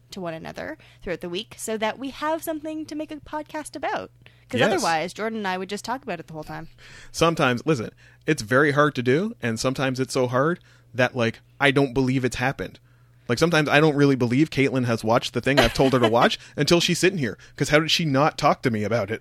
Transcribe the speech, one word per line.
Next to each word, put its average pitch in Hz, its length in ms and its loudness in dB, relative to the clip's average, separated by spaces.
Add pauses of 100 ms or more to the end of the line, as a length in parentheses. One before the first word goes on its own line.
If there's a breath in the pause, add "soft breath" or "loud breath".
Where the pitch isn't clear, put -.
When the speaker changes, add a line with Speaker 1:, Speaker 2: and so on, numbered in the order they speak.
(120)
Speaker 1:
to - 80 -14
one 170 140 -8
another 165 440 -12 (240 soft breath)
throughout 165 200 -6
the 180 80 -8
week 185 280 -8
so 220 200 -6
that 214 200 -4
we 269 120 -10
have 311 340 -6
something 311 440 -8
to 311 80 -12
make 302 160 -10
a 311 60 -14
podcast 302 580 -12
about. 320 360 -8 (380 soft breath)
'Cause - 100 -2
Speaker 2:
Yes. 156 140 4
Speaker 1:
otherwise, 175 400 -2
Jordan 220 260 -6
and 202 80 -6
I 185 100 -4
would 190 120 -8
just 202 160 -10
talk 254 180 -8
about 175 160 -8
it 156 80 -16
the 165 60 -16
whole 156 100 -10
time. 156 240 -12 (440 loud breath)
Speaker 2:
Sometimes, 160 540 2
listen, 120 260 0 (360 soft breath)
it's 156 140 0
very 131 320 2
hard 147 220 2
to 123 80 -4
do, 165 380 2
and 113 180 -2
sometimes 131 400 -2
it's 131 140 -4
so 127 140 2
hard 139 320 0 (340 soft breath)
that, 123 220 0
like, 113 240 -2 (200)
I 139 120 4
don't 135 220 2
believe 131 320 0
it's 120 100 -2
happened. 123 440 -4 (480 soft breath)
Like, 120 120 0
sometimes 160 280 2
I 131 120 4
don't 156 160 4
really 143 200 6
believe 127 360 2
Caitlin 123 340 0
has 117 180 -2
watched 113 300 0
the 120 80 -2
thing 139 180 2
I've 120 140 4
told 135 200 4
her 131 60 6
to 120 80 4
watch 120 300 4 (100)
Speaker 1:
<laughs> - 80 -20
Speaker 2:
until 170 240 4
she's 170 200 0
sitting 190 180 2
here. 117 220 -4 (160 loud breath)
'Cause 143 140 -2
how 151 100 6
did 160 100 -2
she 170 160 0
not 143 320 2
talk - 240 2
to 135 80 0
me 107 140 -2
about 104 260 -2
it 113 120 -6